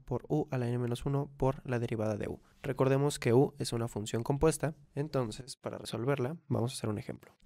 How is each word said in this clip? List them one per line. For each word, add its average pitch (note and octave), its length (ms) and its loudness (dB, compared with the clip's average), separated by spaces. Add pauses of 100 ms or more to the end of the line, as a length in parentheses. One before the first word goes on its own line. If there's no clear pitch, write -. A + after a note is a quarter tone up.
por B2 240 -4
u D3+ 240 2
a C3 60 0
la A#2+ 100 0
n A#2+ 100 0
menos A#2+ 280 -2
uno C#3 300 0
por C3+ 320 0
la B2 120 0
derivada A2 360 0
de - 120 -4
u. - 120 -8 (220)
Recordemos C3+ 560 2
que A#2 160 4
u C3+ 240 6
es B2+ 140 -4
una A#2 160 0
función A2 340 -4
compuesta, D3 540 2 (180)
entonces C3 640 -4
para A2 200 -8
resolverla C3 600 -2 (100)
vamos A#2 240 0
a - 60 -8
hacer A2+ 120 -4
un G#2 100 -2
ejemplo. - 360 -10 (120)